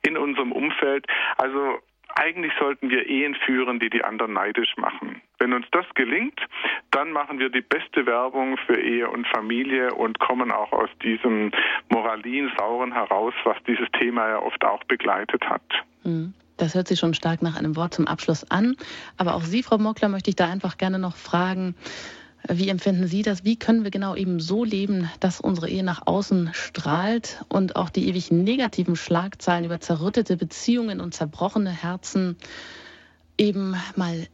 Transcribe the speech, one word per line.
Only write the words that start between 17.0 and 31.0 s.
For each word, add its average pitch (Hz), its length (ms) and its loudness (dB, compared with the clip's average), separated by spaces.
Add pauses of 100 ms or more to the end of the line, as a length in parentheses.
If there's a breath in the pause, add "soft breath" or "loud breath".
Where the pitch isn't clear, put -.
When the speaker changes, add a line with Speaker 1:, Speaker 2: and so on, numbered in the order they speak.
Speaker 2:
stark 165 280 0
nach 165 140 0
einem 156 200 0
Wort 170 180 -2
zum 151 140 2
Abschluss 156 420 -2
an. 233 260 4 (400 loud breath)
Aber 170 200 0
auch 170 60 -2
Sie, 185 200 0
Frau 226 160 4
Mockler, 214 300 2
möchte 196 220 0
ich 180 60 0
da 170 140 4
einfach 185 280 -4
gerne 190 200 0
noch 185 160 -2
fragen, 185 640 0 (720 loud breath)
wie 190 220 2
empfinden 185 360 2
Sie 185 140 2
das? 196 240 0
Wie 226 140 4
können 226 260 4
wir 202 60 -2
genau 196 260 -4
eben 180 240 0
so 190 240 0
leben, 196 460 0 (100)
dass 180 220 0
unsere 170 260 0
Ehe 185 160 -2
nach 180 220 -2
außen 180 480 2
strahlt 185 960 -2
und 190 260 2
auch 175 140 0
die 190 180 0
ewig 180 220 -2
negativen 185 680 2
Schlagzeilen 175 720 0
über 165 120 -4
zerrüttete 180 600 0
Beziehungen 220 640 0